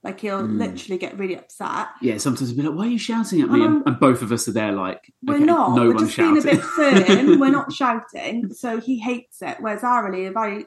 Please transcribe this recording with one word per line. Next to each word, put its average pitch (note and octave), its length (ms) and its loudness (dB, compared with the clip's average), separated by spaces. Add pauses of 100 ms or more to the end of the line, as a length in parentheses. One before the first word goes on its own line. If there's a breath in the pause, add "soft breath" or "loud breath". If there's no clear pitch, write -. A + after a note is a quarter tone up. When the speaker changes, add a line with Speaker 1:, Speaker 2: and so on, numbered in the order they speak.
Speaker 1:
Like, F#3+ 180 -12
he'll G3 280 -6
Speaker 2:
Mm. G#3+ 100 -4
Speaker 1:
literally F#3 380 -6
get F#3 220 -10
really F#3 180 -6
upset. - 520 -10 (120)
Speaker 2:
Yeah, A2+ 160 -2
sometimes B2+ 320 -4
he'll A#2+ 140 -6
be D3 40 -2
like, D3+ 120 -4
"Why G#3 80 -2
are A#3+ 40 -2
you A#3+ 60 -2
shouting G#3+ 460 -2
at - 80 0
me?" - 100 4
Speaker 1:
And E4 60 4
Speaker 2:
And, D4+ 200 2
Speaker 1:
I'm C#3 60 2
Speaker 2:
and B2 80 -2
both C3 220 4
of A2 100 -4
us A#2 160 -2
are G#2+ 40 -4
there, G#2+ 200 -2
like, F#2 400 -6 (100)
Speaker 1:
We're C#4 120 -2
Speaker 2:
"Okay, C#4+ 100 4
Speaker 1:
not. D4+ 320 4
Speaker 2:
no A#2+ 120 6
Speaker 1:
We're A2+ 60 4
Speaker 2:
one G#2+ 120 2
Speaker 1:
just - 100 -6
being D#4 220 4
a - 20 4
Speaker 2:
shouting." C#4 160 2
Speaker 1:
bit - 80 0
firm. C4+ 760 4
Speaker 2:
<laughs> - 20 4
Speaker 1:
We're C4+ 100 4
not C#4 200 0
shouting. A#3 840 -4
So A#3 260 -6
he B3 180 -4
hates A#3+ 440 -8
it. B3 180 -10
Whereas G#3+ 220 -6
Arily, G3+ 440 -2
if F#3+ 120 -6
I G#3 280 -6